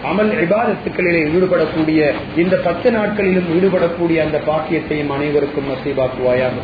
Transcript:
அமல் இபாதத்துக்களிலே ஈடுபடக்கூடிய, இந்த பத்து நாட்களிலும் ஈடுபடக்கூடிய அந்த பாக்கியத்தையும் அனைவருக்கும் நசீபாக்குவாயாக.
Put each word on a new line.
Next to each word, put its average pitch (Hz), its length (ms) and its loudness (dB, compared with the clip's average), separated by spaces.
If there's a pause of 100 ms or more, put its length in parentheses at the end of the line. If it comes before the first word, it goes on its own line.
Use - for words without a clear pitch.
அமல் 208 340 0
இபாதத்துக்களிலே 180 880 0
ஈடுபடக்கூடிய, 160 720 2 (360)
இந்த 185 200 2
பத்து 175 340 0
நாட்களிலும் 190 600 0
ஈடுபடக்கூடிய 170 680 2
அந்த 151 220 0
பாக்கியத்தையும் 151 720 -2
அனைவருக்கும் 143 600 -2
நசீபாக்குவாயாக. 127 960 -2